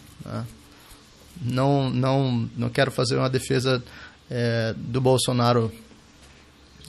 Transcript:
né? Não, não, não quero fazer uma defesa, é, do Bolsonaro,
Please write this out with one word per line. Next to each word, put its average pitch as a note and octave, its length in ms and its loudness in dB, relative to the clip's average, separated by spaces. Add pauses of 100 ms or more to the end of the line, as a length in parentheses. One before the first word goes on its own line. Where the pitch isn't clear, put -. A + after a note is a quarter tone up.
(240)
né? A2 220 -8 (960)
Não, C3 480 2
não, B2+ 680 0
não A#2+ 120 -2
quero C3 220 2
fazer C3 260 -2
uma C3 140 0
defesa, C3 520 0 (480)
é, A#2 460 -2
do A#2 240 -4
Bolsonaro, A#2+ 720 4 (1160)